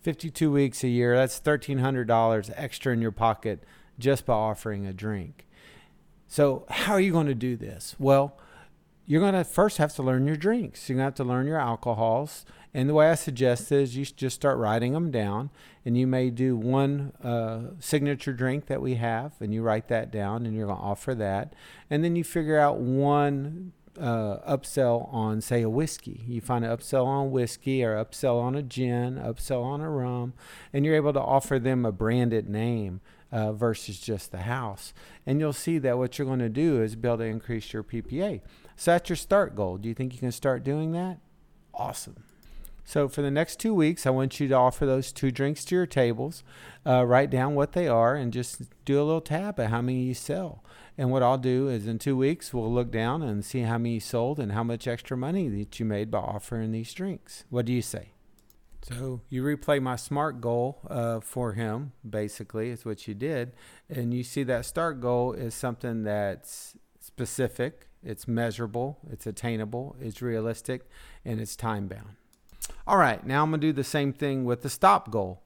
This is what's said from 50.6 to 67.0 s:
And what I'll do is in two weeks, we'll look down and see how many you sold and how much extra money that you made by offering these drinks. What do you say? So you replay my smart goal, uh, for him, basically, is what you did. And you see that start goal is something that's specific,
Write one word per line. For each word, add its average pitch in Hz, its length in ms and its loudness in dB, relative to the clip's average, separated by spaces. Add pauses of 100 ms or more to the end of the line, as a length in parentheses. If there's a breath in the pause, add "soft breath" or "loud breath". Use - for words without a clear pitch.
And 127 140 0
what 131 120 4
I'll 127 160 6
do 127 280 2
is 110 200 -2
in 113 120 -4
two 139 160 0
weeks, 139 380 0
we'll 113 180 -2
look 123 180 0
down 117 320 -2
and 104 220 -2
see 127 180 -4
how 117 180 0
many 117 160 -2
you 110 40 -2
sold 123 400 -2
and 104 140 -2
how 110 100 0
much 117 240 -4
extra 120 300 -4
money 156 320 -2
that 104 280 -6
you 113 80 -2
made 107 240 -2
by 107 100 0
offering 110 520 -4
these 113 220 -6
drinks. - 560 -8
What 123 160 0
do 120 80 0
you 120 80 2
say? 101 300 -8 (720)
So 127 460 -8
you 127 120 -4
replay 143 400 2
my 127 140 -2
smart 143 440 -4
goal, 120 480 -2
uh, 117 320 -2
for 117 340 -4
him, 120 400 -4 (140)
basically, 107 600 -6
is 117 160 -10
what 110 220 -8
you 107 80 -8
did. 123 380 -4 (360 loud breath)
And 120 240 -2
you 123 100 -2
see 139 200 -4
that 120 200 0
start 160 380 -4
goal 123 320 0
is 117 220 -6
something 117 480 -4
that's 104 720 -4 (220)
specific, - 880 -4 (160)